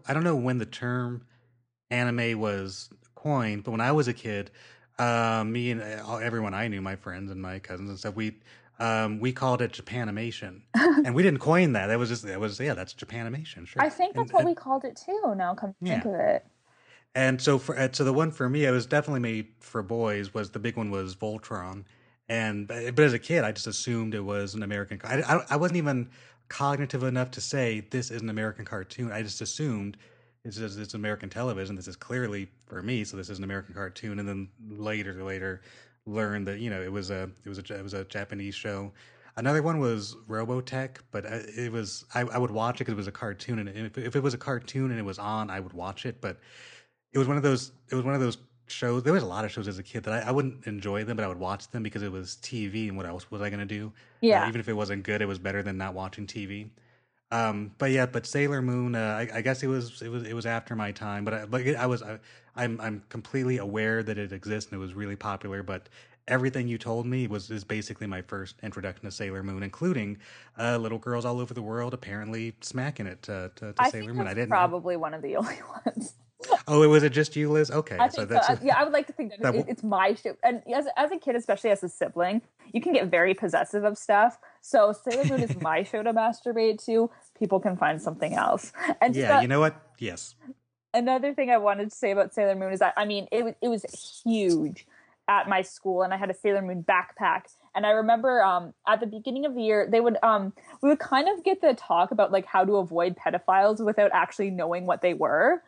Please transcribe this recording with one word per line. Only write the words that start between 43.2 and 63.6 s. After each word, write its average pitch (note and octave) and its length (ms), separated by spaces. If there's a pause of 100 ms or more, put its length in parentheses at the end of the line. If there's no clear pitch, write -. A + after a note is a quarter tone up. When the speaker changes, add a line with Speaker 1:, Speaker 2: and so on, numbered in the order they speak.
Speaker 1:
and G#2 100
if, G#2+ 280
if B2+ 200
it C#3 40
was C3 120
a A#2 40
cartoon C3 540
and A#2 80
it G#2+ 40
was G2 160
on, G#2+ 300
I F#2+ 120
would F2+ 120
watch F2+ 320
it. B2+ 140
But F#2 200 (720)
it - 40
was C3+ 120
one C#3+ 80
of C#3+ 60
those, C3+ 280 (180)
it C3 60
was B2+ 80
one C3+ 100
of C#3 60
those A#2+ 180 (300)
shows. B2 360
There D3 100
was F3+ 100
a G2+ 40
lot F#2+ 180
of - 60
shows G#2 160
as F#2+ 120
a G2 40
kid - 200
that A2 200
I, A2 60
I - 20
wouldn't C3 360
enjoy G#2 360
them, A2 140
but G#2+ 60
I G2 40
would F2+ 120
watch F#2+ 300
them A#2 140
because G#2+ 200
it G2+ 80
was F#2 260
T A2 300
V, A2 200
and F#2+ 100
what F#2+ 80
else F2+ 260
was G#2 100
I G#2 80
gonna G2+ 160
do? G#2 280 (360)
Uh, - 0
Speaker 2:
Yeah. G3 160
Speaker 1:
even A2+ 160
if A2+ 80
it A2+ 40
wasn't G2+ 300
good, G#2 180
it G#2 40
was G2 140
better G2 220
than F#2+ 160
not F#2+ 160
watching F#2+ 320
T G2+ 200
V. G#2 260 (600)
Um, G#2+ 460
but C3+ 140
yeah, C3 140
but B2 200
Sailor C#3+ 360
Moon, B2 340
uh, A2 360
I, A#2 80
I - 20
guess B2+ 220
it C#3 40
was, B2 340
it A#2 80
was, A#2 140
it A2 100
was A#2 120
after A#2 300
my G#2 160
time, G2+ 340
but G#2+ 80
I, G#2+ 120
but B2 200 (100)
I A#2+ 100
was, B2 180
I, A2 160 (360)
I'm, A#2+ 260
I'm G#2+ 280
completely B2+ 480
aware A2 460